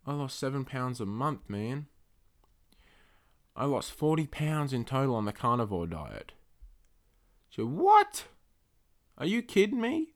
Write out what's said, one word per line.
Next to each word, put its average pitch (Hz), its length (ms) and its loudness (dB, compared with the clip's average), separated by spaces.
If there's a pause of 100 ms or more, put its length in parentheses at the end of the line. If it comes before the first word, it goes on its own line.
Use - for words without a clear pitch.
I 143 100 -6
lost 143 260 -4
seven 135 260 -2
pounds 127 340 -4
a 110 60 -2
month, 123 420 -4
man. 117 380 -6 (1700)
I 131 100 -2
lost 139 260 0
forty 156 340 0
pounds 151 480 -2
in 120 120 -2
total 135 300 2
on 107 100 0
the 104 80 -2
carnivore 107 540 0
diet." 76 460 -10 (1160)
So - 140 -4
what? 381 600 4 (920)
Are 135 80 -4
you 226 180 0
kidding 214 380 2
me? 311 340 -2